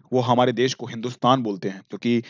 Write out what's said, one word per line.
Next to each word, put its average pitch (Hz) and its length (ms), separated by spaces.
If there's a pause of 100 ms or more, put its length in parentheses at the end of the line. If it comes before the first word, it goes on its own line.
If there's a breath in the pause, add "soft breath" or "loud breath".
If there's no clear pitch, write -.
(120)
वो 127 80
हमारे 123 320
देश 127 220
को 120 120
हिंदुस्तान 123 560
बोलते 101 260
हैं 95 220
क्योंकि 117 400